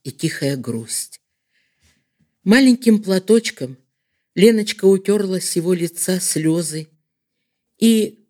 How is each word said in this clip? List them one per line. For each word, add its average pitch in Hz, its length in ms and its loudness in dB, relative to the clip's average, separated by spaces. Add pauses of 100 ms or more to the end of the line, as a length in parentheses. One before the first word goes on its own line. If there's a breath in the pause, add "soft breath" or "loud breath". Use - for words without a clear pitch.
и 135 80 -12
тихая 139 460 -6
грусть. 113 640 -10 (1200)
Маленьким 233 580 4
платочком 190 760 -2 (580)
Леночка 214 500 2
утёрла 196 560 0
с - 140 -8
его 175 180 -2
лица 175 460 -4
слёзы 160 680 -4 (920)
и, 220 500 0